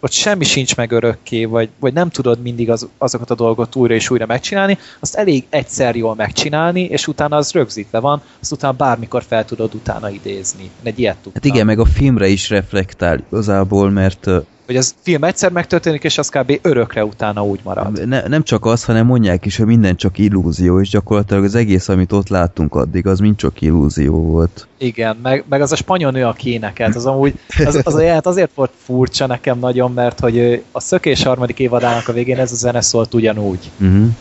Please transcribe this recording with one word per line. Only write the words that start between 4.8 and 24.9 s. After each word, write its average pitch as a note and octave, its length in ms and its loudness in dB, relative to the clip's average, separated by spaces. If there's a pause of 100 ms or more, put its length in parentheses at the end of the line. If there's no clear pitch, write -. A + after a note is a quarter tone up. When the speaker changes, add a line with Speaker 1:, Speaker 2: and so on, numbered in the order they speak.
Speaker 1:
azt - 140 -8
elég E3+ 360 0
egyszer B2+ 460 -2
jól A2+ 180 -2
megcsinálni, D3+ 720 -2
és - 240 -4
utána D3 280 -2
az D3 160 0
rögzítve A2 460 -2
van, C#3+ 240 0 (180)
azt - 120 -8
utána C3+ 240 -4
bármikor A#2+ 520 -2
fel A2+ 160 0
tudod A2 300 -6
utána A2 360 -8
idézni. G2 520 -10
Én F#2 80 -18 (120)
egy A2+ 160 -8
ilyet G#2+ 180 0
tudtam. - 180 -20
Speaker 2:
Hát - 100 -10
igen, B2+ 220 4
meg G#2+ 120 4
a A2+ 60 4
filmre A#2 420 4
is G2 240 2
reflektál F#2+ 800 -2
igazából, G2 600 2
mert, F#2+ 360 0
ö, F#2 120 2 (280)
Speaker 1:
Hogy B2+ 100 -2
az B2+ 260 0
film D#3+ 220 0
egyszer F3 280 0
megtörténik, E3+ 520 -2
és D3+ 140 0
az D3 100 -2
kb. C#3 340 0
örökre A#2+ 420 0
utána G#2 400 -4
úgy G2 180 -2
marad. G2+ 460 -4
Speaker 2:
Ne, C3 180 0
nem D#3 160 2
csak A2 220 0
az, A#2 200 2
hanem A2+ 220 4
mondják G#2+ 400 2
is, G2 100 -2
hogy A2+ 100 2
minden G#2+ 300 4
csak F#2+ 220 -2
illúzió, F2+ 640 2
és G2 80 2
gyakorlatilag G2+ 560 0
az G2+ 100 0
egész, G#2 340 2
amit F#2 240 2
ott G2+ 160 0
láttunk E2+ 460 0
addig, D#2+ 320 0
az F#2+ 120 2
mind G#2 180 4
csak - 240 -4
illúzió D#2 600 2
volt. E2 440 0 (120)
Speaker 1:
Igen, A2+ 440 -2